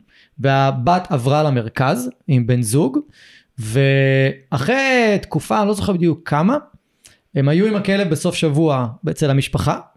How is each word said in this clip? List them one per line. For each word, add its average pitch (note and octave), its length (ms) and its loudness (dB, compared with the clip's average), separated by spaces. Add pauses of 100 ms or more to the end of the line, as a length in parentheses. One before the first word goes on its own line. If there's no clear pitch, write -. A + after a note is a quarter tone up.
(380)
והבת C3+ 720 0
עברה C#3 320 0
למרכז B2+ 680 -2 (180)
עם B2 180 2
בן B2 160 2
זוג, D#3 360 0 (600)
ואחרי C3+ 1600 0
תקופה, G#3+ 380 -2
אני G3+ 80 0
לא G#3+ 60 0
זוכר G3+ 180 -2
בדיוק E3+ 360 -2
כמה, F3 280 2 (800)
הם C#3 140 2
היו F3 180 2
עם G#3+ 100 0
הכלב G3 340 0
בסוף E3+ 240 -2
שבוע D3 520 0 (240)
אצל D3+ 200 -2
המשפחה, C#3 480 0 (180)